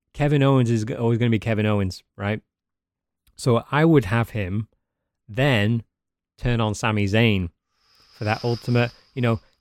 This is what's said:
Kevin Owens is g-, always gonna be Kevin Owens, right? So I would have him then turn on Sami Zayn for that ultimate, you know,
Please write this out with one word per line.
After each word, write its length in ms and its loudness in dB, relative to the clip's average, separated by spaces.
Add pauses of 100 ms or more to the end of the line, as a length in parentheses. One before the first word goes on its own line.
(120)
Kevin 300 0
Owens 280 4
is 140 0
g-, 100 -6
always 240 0
gonna 120 0
be 80 2
Kevin 280 -2
Owens, 360 -2 (140)
right? 240 -4 (960)
So 340 0
I 140 2
would 220 4
have 240 -2
him 380 -6 (600)
then 540 0 (560)
turn 220 -2
on 140 0
Sami 320 -2
Zayn 440 0 (640)
for 80 -10
that 200 -4
ultimate, 480 -2 (220)
you 80 -6
know, 180 0 (200)